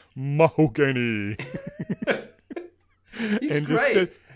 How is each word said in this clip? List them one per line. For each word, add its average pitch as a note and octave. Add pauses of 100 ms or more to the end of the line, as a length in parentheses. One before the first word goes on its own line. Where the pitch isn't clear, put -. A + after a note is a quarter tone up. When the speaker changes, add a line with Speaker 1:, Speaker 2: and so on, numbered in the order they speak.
(160)
Speaker 1:
mahogany. C3
<laughs> - (1300)
Speaker 2:
He's C4+
Speaker 1:
And D3
just G#3+
Speaker 2:
great. C4+
Speaker 1:
the, F#3 (260)